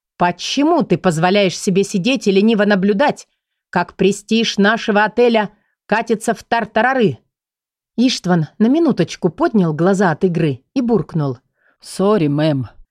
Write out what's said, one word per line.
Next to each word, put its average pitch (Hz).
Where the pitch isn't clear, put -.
Почему 285
ты 175
позволяешь 180
себе 196
сидеть 208
и 196
лениво 208
наблюдать, 202
как -
престиж -
нашего 208
отеля 220
катится 226
в -
тартарары? 226
Иштван 180
на 214
минуточку 247
поднял 185
глаза 185
от 156
игры 165
и 269
буркнул: 170
"Сори, 190
мэм". 143